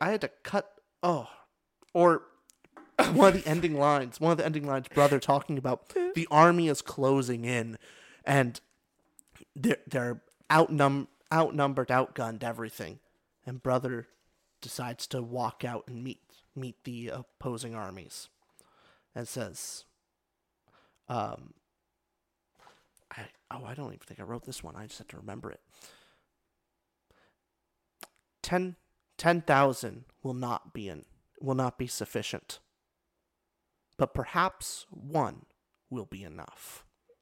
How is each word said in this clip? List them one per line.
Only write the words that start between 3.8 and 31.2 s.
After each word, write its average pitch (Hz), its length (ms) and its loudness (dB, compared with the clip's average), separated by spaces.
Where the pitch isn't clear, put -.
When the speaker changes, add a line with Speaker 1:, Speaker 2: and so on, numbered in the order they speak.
Speaker 1:
one 165 120 4
of 156 80 4
the - 60 -2
ending 151 200 -2
lines, 135 220 -2
brother 143 320 6
talking 139 400 0
about 127 300 -4
the 165 160 -2
army 170 380 8
is 139 120 0
closing 131 640 0
in 117 320 -2
and 131 340 2
they're, 143 220 0
they're 120 340 -4
outnum-, 143 560 4
outnumbered, 143 580 2
outgunned, 123 540 0
everything. 113 560 -8
And 127 160 -10
brother 127 460 -2
decides - 460 -10
to 127 140 -6
walk 120 420 -6
out 120 240 -6
and 120 160 -12
meet, 131 180 -10
meet 127 280 -12
the 120 260 -10
opposing 123 640 -10
armies 95 540 -14
and 117 140 -10
says, - 580 -10
um, 110 460 -6
I, 104 120 -14
oh, 127 160 -14
I 113 80 -12
don't 139 140 -12
even 98 180 -14
think - 140 -20
I 101 40 -14
wrote 113 220 -12
this - 180 -14
one. 80 120 -14
I 107 100 -16
just - 140 -18
have 107 80 -20
to - 100 -20
remember 101 320 -14
it. - 120 -16
Ten, 180 320 -2
ten 170 240 2
thousand 131 640 2
will 127 140 -6
not 123 380 -6
be 104 140 -10
in, 78 180 -12